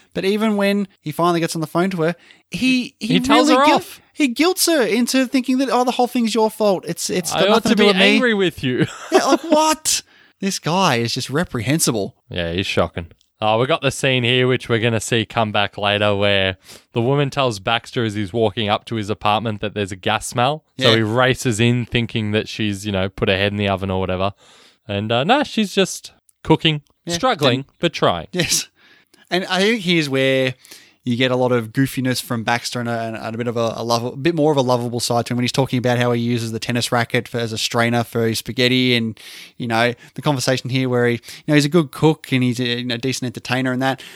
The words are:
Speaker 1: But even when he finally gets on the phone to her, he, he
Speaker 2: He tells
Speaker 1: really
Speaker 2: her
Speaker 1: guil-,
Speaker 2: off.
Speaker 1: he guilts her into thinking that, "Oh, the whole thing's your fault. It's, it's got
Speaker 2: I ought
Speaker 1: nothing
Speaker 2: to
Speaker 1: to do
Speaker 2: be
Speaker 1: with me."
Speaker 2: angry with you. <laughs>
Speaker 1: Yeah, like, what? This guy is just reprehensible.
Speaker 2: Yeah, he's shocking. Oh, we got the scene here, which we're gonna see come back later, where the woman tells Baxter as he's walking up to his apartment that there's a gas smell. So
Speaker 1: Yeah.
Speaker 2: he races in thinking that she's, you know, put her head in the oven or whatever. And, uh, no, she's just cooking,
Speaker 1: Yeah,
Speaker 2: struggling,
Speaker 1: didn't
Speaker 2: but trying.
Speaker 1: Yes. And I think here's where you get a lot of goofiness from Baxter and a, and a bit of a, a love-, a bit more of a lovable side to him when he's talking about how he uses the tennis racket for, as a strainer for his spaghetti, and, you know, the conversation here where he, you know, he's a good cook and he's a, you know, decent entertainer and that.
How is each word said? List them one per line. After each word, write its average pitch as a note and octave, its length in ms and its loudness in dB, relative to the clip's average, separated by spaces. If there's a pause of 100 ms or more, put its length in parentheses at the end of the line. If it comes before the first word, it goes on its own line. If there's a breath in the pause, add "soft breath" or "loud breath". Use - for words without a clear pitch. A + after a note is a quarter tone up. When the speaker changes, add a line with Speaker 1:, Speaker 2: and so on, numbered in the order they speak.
(140 loud breath)
Speaker 1:
But F3+ 100 -6
even G#3 320 0
when G3+ 320 0 (140)
he D3+ 100 -8
finally E3+ 280 2
gets E3 140 -2
on E3+ 60 -4
the D#3 80 -4
phone F3+ 220 0
to F3+ 120 -4
her, E3+ 140 0 (340 soft breath)
he, B3 480 -2
he G#3+ 100 -10
Speaker 2:
He A#3+ 120 4
tells B3 300 2
Speaker 1:
really B3+ 100 6
Speaker 2:
her C#4+ 60 4
Speaker 1:
guil-, D4 100 6
Speaker 2:
off. - 240 -6 (140)
Speaker 1:
he D4 140 2
guilts E4+ 380 0
her D#4+ 160 2
into A#3+ 440 0
thinking B3+ 320 0
that, C4+ 120 0
"Oh, B3 140 2
the B3 80 -2
whole A#3+ 160 0
thing's A3+ 260 0
your A3 160 2
fault. G3+ 380 0
It's, - 220 -6
it's F3 220 -2
got D#3+ 100 0
Speaker 2:
I F#3 40 2
ought G3+ 40 4
Speaker 1:
nothing A3 120 4
Speaker 2:
to - 60 0
Speaker 1:
to A3 80 4
do A3 60 4
Speaker 2:
be A#3 60 6
Speaker 1:
with F#3+ 100 4
me." F#3+ 40 6 (120)
Speaker 2:
angry A#3+ 200 2
with F#3+ 300 -2
you. B2+ 220 0 (120)
<laughs> - 140 -10
Speaker 1:
Yeah, - 140 4
like, C#4 180 2
what? D#4 580 2 (380 soft breath)
This G3 180 -4
guy E3 380 2
is A#2 180 -2
just B2+ 160 -6
reprehensible. C3 840 -2 (140)
Speaker 2:
Yeah, F2 220 -4
he's F#2+ 140 -2
shocking. F2 420 -2 (340)
Oh, A2 160 2
we B2 80 2
got D#3 140 0
the C3+ 100 0
scene B2+ 320 0
here, B2+ 240 2
which B2+ 220 -2
we're A#2 120 0
gonna A2+ 200 0
see A2+ 240 -2
come A2 280 -2
back G2+ 260 -2
later, G#2 360 2
where G2 440 0 (340 loud breath)
the A#2+ 80 -2
woman C#3 300 0
tells B2+ 280 -2
Baxter A#2 460 -4
as A2 100 -2
he's G#2 200 -4
walking A2 340 0
up G#2 180 0
to A#2 100 -6
his G#2 120 -6
apartment G#2+ 540 -2
that G#2 100 -6
there's G2+ 200 -4
a F#2+ 40 -12
gas G#2+ 300 -4
smell. C3 380 -2 (140)
So C3 120 4
Speaker 1:
Yeah. A2 60 4
Speaker 2:
he A2+ 60 2
races A#2+ 580 0
in A#2+ 260 2
thinking A2 460 -2
that G#2+ 160 0
she's, G#2 360 -4
you G#2 80 -4
know, F#2+ 160 0
put G#2 220 -2
her F#2+ 60 4
head G2+ 160 0
in G2+ 40 -6
the G#2 120 -2
oven G2 220 -2
or F#2 100 -2
whatever. F#2 340 -2 (520 soft breath)
And, G#2 240 -4
uh, A#2+ 140 0
no, C4 200 2
she's - 280 -4
just - 400 -4 (320)
cooking, D3+ 380 2 (240)
Speaker 1:
Yeah, E3+ 80 -4
Speaker 2:
struggling, D3+ 480 0
Speaker 1:
didn't - 160 -18
Speaker 2:
but E3+ 160 -2
trying. F2+ 380 0
Speaker 1:
Yes. - 360 -2 (600 soft breath)
And F3 160 -2
I F3+ 140 0
think G#3+ 240 2
here's E3 260 2
where C3 440 2 (560 loud breath)
you A#2 60 0
get B2+ 160 2
a B2+ 40 0
lot B2+ 140 2
of A2+ 220 0
goofiness C3 500 -2
from A2+ 220 -6
Baxter A#2+ 340 -2
and A#2+ 100 -6
a, A#2 100 -4 (280)
and A2+ 80 -8
a A2+ 40 -8
bit A#2+ 100 -4
of A#2 80 -4
a, A#2 200 0
a A#2 60 -8
love-, A#2 300 0
a - 40 -12
bit D3+ 180 0
more D3+ 180 2
of C#3 60 2
a C3+ 40 4
lovable A#2+ 380 0
side A#2+ 260 0
to - 60 -4
him A#2+ 60 -2
when B2 60 0
he's B2 80 -2
talking C3+ 260 0
about A#2+ 200 0
how B2 140 2
he A#2+ 80 0
uses A#2 320 -2
the A2+ 80 -6
tennis A#2+ 320 -2
racket A#2+ 340 0
for, A#2+ 120 -6
as A#2 140 -4
a G#2+ 60 -6
strainer A#2 460 0
for A#2 240 -2
his A2 100 -2
spaghetti, B2 560 2
and, A2+ 240 -2 (380 loud breath)
you A#2+ 100 -6
know, A#2 260 2 (220 loud breath)
the - 80 -12
conversation C3 480 0
here C3 180 0
where A#2+ 200 2
he, A#2+ 60 2
you A2+ 60 -6 (280 loud breath)
know, D3+ 60 2
he's D3 100 6
a D3 40 2
good D#3 220 2
cook - 420 0
and B2+ 120 4
he's B2 160 0
a, B2+ 40 0 (140)
you B2 60 -4
know, A#2+ 120 -2
decent B2+ 300 -4
entertainer B2+ 460 -2
and B2+ 100 -2
that. C3+ 200 -2 (140)